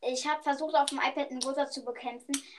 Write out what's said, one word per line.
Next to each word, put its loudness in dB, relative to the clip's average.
Ich 0
hab 0
versucht, 2
auf 8
dem -6
iPad 0
einen -4
Wizard 0
zu -10
bekämpfen, -6